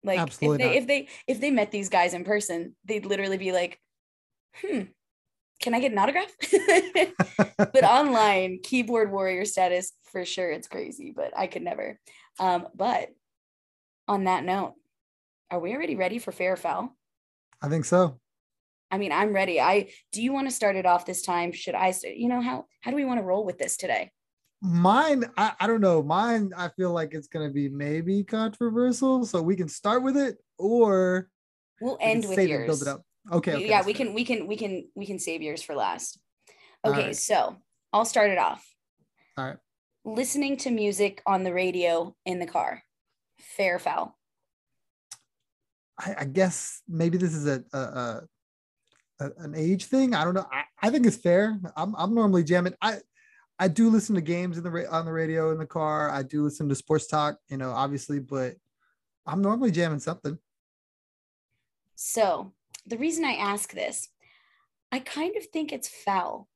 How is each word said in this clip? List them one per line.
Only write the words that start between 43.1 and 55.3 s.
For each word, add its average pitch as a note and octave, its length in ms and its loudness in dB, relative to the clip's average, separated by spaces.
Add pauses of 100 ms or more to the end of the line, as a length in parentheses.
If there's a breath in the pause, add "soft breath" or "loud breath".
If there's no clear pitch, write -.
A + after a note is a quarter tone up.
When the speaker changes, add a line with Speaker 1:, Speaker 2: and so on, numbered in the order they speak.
Speaker 1:
Fair F#3 380 -2
or - 20 -4
foul? - 380 -4 (1800)
Speaker 2:
I, G3 200 -8
I D3 60 -6
guess E3+ 640 -2
maybe E3 300 0
this F3 160 0
is D3 120 -2
a, C3 260 -2
a, C#3 60 -6
a, B2 440 -6 (1000)
a, C#3 180 -6
an D#3 180 -14
age F3 300 0
thing. C4 280 4
I D#3 100 2
don't F3+ 100 0
know. F#3+ 160 -2
I, C#3 140 -4 (160)
I G#3+ 100 4
think B3 160 4
it's G#3 100 6
fair. G3+ 420 4 (180)
I'm, F#3 200 -4
I'm F#3+ 180 0
normally G3 300 6
jamming. F3 360 2
I, E3 180 -2 (600 soft breath)
I F#3 100 2
do A3+ 220 6
listen A3 240 4
to F3+ 60 2
games F3 380 -4
in E3+ 60 -8
the F3 60 -4
ra-, E3+ 200 -4
on E3 140 0
the E3 80 -4
radio D#3+ 380 0